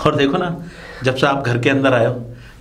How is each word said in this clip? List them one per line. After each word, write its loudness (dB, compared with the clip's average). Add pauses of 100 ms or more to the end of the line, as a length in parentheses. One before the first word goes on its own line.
और 6
देखो 2
ना, -4 (400)
जब 0
से 2
आप 0
घर 0
के 2
अंदर 4
आए 4
हो, 0 (480)